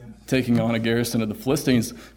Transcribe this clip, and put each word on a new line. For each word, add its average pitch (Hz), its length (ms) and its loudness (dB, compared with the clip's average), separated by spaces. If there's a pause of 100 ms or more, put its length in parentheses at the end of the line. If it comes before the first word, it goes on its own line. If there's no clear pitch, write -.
(260)
taking 120 340 2
on 113 140 0
a 113 60 0
garrison 117 420 0
of 110 80 -2
the 101 60 -6
Philistines, 127 560 0 (260)